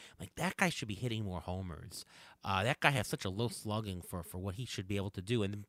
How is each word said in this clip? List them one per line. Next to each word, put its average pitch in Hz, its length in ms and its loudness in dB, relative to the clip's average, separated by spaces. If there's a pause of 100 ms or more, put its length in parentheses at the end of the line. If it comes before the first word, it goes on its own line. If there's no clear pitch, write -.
(200)
like, - 160 -10
that 185 220 0
guy 190 120 6
should - 180 -2
be 104 60 -2
hitting 110 320 0
more 90 140 -2
homers. 90 640 -4 (380)
Uh, 95 220 4
that 135 160 2
guy 151 100 8
has 123 160 4
such - 180 -2
a 98 60 0
low 110 160 2
slugging 104 560 -2
for, 87 180 -4
for - 160 -8
what 92 160 -2
he 120 120 -6
should 98 220 -4
be 101 80 0
able 98 140 0
to 98 140 -4
do, 113 180 4
and 98 100 2
then 101 180 -6